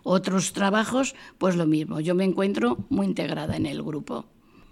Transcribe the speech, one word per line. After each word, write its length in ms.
otros 480
trabajos, 640
pues 180
lo 100
mismo. 360
Yo 120
me 120
encuentro 520
muy 160
integrada 500
en 100
el 160
grupo. 440